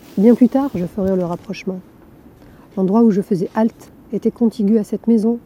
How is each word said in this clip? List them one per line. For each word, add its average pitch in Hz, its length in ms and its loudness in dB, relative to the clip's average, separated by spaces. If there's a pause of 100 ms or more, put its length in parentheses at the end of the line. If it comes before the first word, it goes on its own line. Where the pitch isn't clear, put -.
(180)
Bien 220 160 6
plus 226 140 4
tard, 269 280 -2
je 180 100 -4
ferai 190 320 -4
le 180 80 -2
rapprochement. 180 560 -10 (960)
L'endroit 190 240 2
où 226 100 4
je 196 100 0
faisais 185 320 -4
halte - 380 -4 (220)
était 214 180 -4
contigu 220 460 0
à 208 80 -2
cette - 220 -8
maison 233 380 0